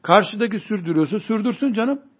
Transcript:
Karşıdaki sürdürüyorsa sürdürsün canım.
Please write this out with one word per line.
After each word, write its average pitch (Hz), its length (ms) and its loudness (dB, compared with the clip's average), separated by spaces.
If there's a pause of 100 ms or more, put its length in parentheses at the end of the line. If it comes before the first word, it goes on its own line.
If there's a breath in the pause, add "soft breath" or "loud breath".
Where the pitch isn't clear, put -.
Karşıdaki 208 580 2
sürdürüyorsa 170 600 -2
sürdürsün 226 540 -2
canım. 254 280 -2 (180)